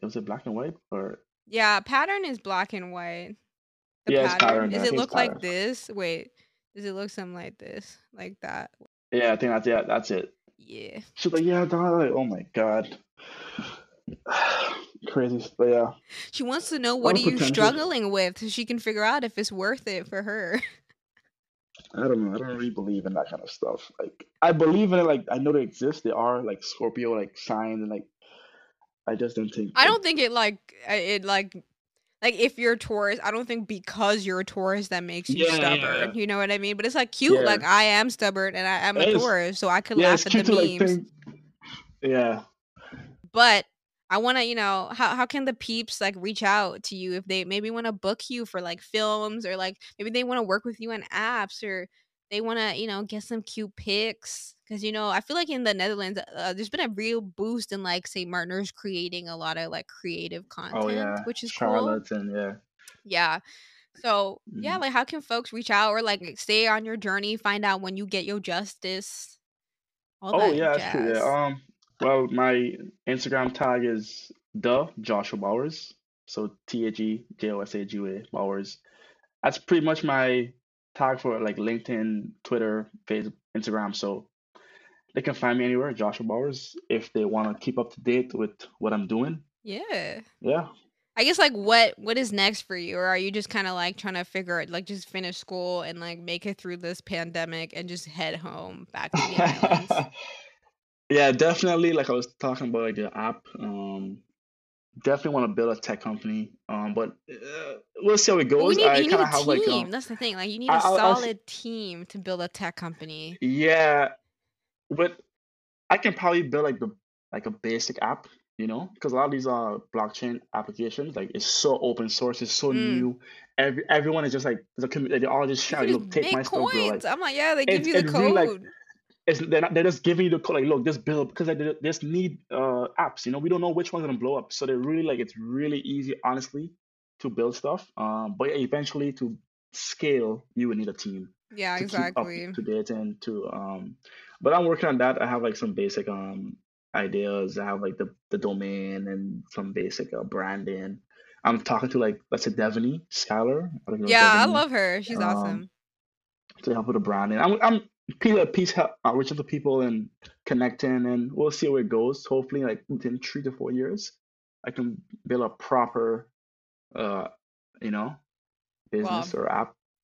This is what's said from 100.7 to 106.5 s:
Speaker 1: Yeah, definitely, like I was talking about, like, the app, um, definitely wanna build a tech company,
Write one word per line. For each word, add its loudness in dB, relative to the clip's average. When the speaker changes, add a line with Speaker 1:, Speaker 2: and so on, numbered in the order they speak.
Speaker 1:
Yeah, 8
definitely, 4
like 2
I 0
was -4
talking -4
about, 0
like, -2
the -6
app, -6
um, -8
definitely 0
wanna 2
build 0
a -18
tech -6
company, -6